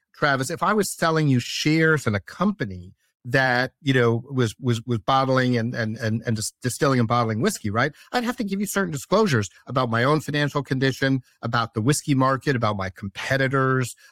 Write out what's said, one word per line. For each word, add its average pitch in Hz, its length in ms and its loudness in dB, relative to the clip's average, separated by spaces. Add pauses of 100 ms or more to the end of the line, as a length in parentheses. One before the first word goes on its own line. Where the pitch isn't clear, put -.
(160)
Travis, 135 340 0
if 165 140 -4
I 190 100 2
was 214 180 0
selling 160 360 0
you 131 120 4
shares 156 680 0
in 107 80 0
a 98 40 -2
company 98 720 -4 (320)
that, 127 460 0 (100)
you 135 120 0
know, 120 360 4
was, 127 300 0
was, 117 260 -2
was 120 140 -2
bottling 131 560 2
and, 117 180 -2
and, 113 220 -4
and, 110 300 -2
and 117 100 0
dis-, 107 160 -6 (100)
distilling 131 380 0
and 113 80 2
bottling 113 320 0
whiskey, 175 300 -2
right? 123 240 0 (180)
I'd 240 140 -2
have 240 100 -2
to 247 80 -6
give 196 160 -4
you 208 60 -2
certain 190 260 -2
disclosures 151 580 0 (160)
about 127 240 -2
my 113 140 2
own 151 160 2
financial 147 420 -2
condition, 135 600 0 (200)
about 117 320 -2
the 110 80 -2
whiskey 143 340 2
market, 131 380 2
about 113 220 0
my 95 140 -6
competitors, 131 1080 -2 (160)